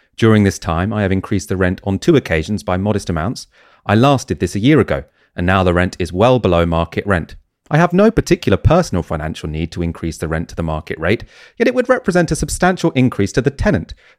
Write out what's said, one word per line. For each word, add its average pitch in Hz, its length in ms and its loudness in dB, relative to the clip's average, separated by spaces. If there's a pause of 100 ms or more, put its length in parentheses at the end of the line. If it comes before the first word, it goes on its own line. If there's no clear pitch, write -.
(160)
During 110 280 4
this 98 160 0
time, 90 340 -2
I 104 80 -2
have 95 100 0
increased 95 380 -4
the 95 80 -4
rent 92 260 0
on 98 140 -2
two 165 180 2
occasions 92 460 0
by 92 160 -2
modest 101 320 -2
amounts. 87 380 -4 (380)
I 101 100 0
last 135 320 2
did 82 120 -6
this 92 160 -4
a 104 40 -4
year 135 200 4
ago, 71 240 0 (320)
and 90 100 -2
now 92 180 4
the 90 100 4
rent 90 240 0
is 82 160 -4
well 120 240 4
below 85 300 2
market 82 400 -2
rent. 92 280 -2 (360)
I 147 60 2
have 170 140 2
no 202 200 4
particular - 460 0
personal 160 440 2
financial 80 480 -6
need 78 220 -6
to 87 100 -8
increase 82 380 -6
the 80 80 -6
rent 80 220 -4
to - 60 -16
the 87 80 -6
market 78 360 -6
rate, 120 240 -2 (340)
yet 233 100 0
it 247 60 0
would 247 160 -2
represent 180 420 0
a 156 40 -2
substantial 170 560 0
increase 120 420 0
to 135 80 0
the 139 80 2
tenant, 139 460 -2 (240)